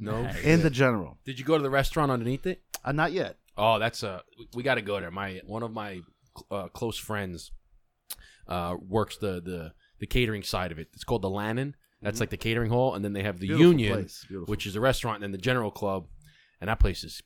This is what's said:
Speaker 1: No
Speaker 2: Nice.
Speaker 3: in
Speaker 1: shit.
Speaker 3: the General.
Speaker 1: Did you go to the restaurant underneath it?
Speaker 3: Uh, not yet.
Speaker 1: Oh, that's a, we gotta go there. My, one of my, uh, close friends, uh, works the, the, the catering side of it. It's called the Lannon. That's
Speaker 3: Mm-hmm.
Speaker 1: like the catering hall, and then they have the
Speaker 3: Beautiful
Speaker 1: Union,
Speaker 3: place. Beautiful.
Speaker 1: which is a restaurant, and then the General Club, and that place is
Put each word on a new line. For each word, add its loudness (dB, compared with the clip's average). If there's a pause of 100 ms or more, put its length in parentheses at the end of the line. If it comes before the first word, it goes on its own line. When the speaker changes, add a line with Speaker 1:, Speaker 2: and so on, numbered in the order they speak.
Speaker 1:
No -4
Speaker 2:
Nice. -4
Speaker 3:
in -6
Speaker 1:
shit. 8
Speaker 3:
the 6
General. 2
Speaker 1:
Did -10
you -10
go 4
to 2
the 2
restaurant 2
underneath 0
it? -4 (220)
Speaker 3:
Uh, -2
not 2
yet. -4 (220)
Speaker 1:
Oh, 6
that's -2
a, -8 (320)
we -6
gotta 2
go -2
there. -6
My, -6
one -6
of -6
my, -8 (500)
uh, -6
close -6
friends, -6 (960)
uh, -4 (120)
works -2
the, -4
the, -10 (260)
the -8
catering 2
side -4
of -12
it. -12
It's -16
called 0
the -2
Lannon. -4 (260)
That's -2
Speaker 3:
Mm-hmm. -2
Speaker 1:
like -2
the -8
catering 0
hall, 2
and -4
then -2
they -2
have -2
the -4
Speaker 3:
Beautiful 10
Speaker 1:
Union, 4
Speaker 3:
place. -4
Beautiful. -8
Speaker 1:
which -4
is -8
a -2
restaurant, 2
and -10
then -4
the -6
General 0
Club, -2 (520)
and -6
that 2
place 4
is -14